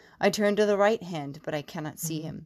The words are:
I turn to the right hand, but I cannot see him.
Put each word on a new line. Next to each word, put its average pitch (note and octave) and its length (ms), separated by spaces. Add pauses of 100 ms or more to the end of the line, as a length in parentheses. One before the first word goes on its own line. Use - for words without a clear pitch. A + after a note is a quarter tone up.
(220)
I G3+ 80
turn G#3 280
to G#3 100
the G#3 100
right G#3 240
hand, D3+ 420
but D3+ 120
I D3 80
cannot D3+ 340
see D#3+ 240
him. D#3+ 240